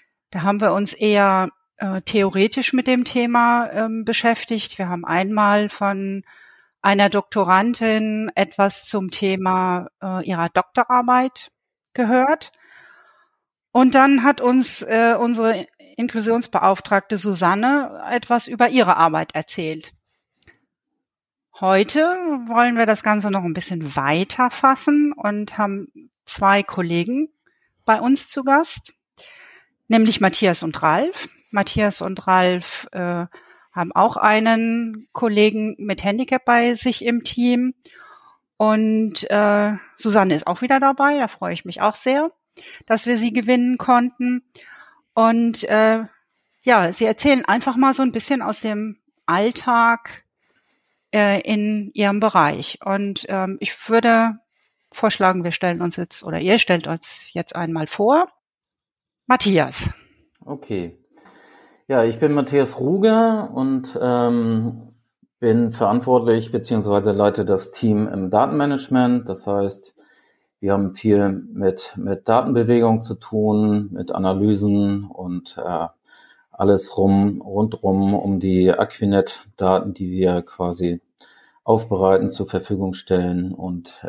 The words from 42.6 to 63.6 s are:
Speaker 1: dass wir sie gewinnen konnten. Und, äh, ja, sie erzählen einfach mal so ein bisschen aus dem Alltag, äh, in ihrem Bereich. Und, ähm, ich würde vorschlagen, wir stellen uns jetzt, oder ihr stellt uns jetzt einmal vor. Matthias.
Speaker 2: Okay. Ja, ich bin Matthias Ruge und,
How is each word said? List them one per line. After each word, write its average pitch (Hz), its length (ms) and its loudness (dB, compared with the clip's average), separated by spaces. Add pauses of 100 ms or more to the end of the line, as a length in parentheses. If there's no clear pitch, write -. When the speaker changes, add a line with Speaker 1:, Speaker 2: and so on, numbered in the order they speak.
Speaker 1:
dass - 180 -2
wir 240 140 0
sie 226 120 0
gewinnen 247 460 0
konnten. 247 680 0 (720)
Und, 233 520 2
äh, 220 400 2 (580)
ja, 196 280 4
sie 220 140 -2
erzählen 247 400 2
einfach 240 300 0
mal 262 180 4
so 269 80 -2
ein 254 100 2
bisschen 233 300 -4
aus 208 200 -6
dem 214 360 -6 (300)
Alltag, 233 960 0 (920)
äh, 202 260 2
in 208 520 -4
ihrem 202 260 0
Bereich. 160 640 0
Und, 196 460 -4
ähm, 190 300 -4
ich - 280 -10
würde 226 520 2 (520)
vorschlagen, 185 520 0
wir 170 80 -4
stellen 175 320 -2
uns 170 120 -4
jetzt, - 280 -8
oder 165 160 -6
ihr 190 180 2
stellt 170 300 0
uns - 460 -10
jetzt 170 220 -8
einmal 165 300 -4
vor. 277 460 2 (960)
Matthias. 190 640 2 (520)
Speaker 2:
Okay. 95 540 -10 (880)
Ja, 127 160 2
ich 113 140 0
bin 147 160 0
Matthias 143 460 0
Ruge 220 720 2
und, 131 480 -4